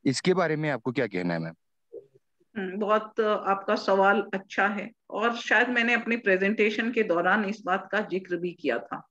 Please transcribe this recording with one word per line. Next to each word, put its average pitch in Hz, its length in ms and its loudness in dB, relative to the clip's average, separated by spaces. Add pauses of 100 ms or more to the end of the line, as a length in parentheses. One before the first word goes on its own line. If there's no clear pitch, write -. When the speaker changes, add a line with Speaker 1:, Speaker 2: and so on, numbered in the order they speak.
Speaker 1:
इसके 139 300 2
बारे 165 220 0
में 151 140 -2
आपको 127 220 -4
क्या 123 140 0
कहना 90 280 -2
है 82 60 -2
मैम? 82 140 -8 (1000)
Speaker 2:
हम्म, 190 220 -6
बहुत, 214 420 0
अ, 214 260 0
आपका 196 300 0
सवाल 196 580 4
अच्छा 196 320 -2
है, 208 240 -4 (200)
और 233 260 -2
शायद 233 320 2
मैंने 240 260 2
अपने 233 220 -2
प्रेजेंटेशन 214 760 2
के 226 100 0
दौरान 185 420 2
इस 202 200 -6
बात 190 280 -2
का 202 80 0
जिक्र 185 360 -4
भी 175 160 -4
किया 123 260 -2
था। - 320 -12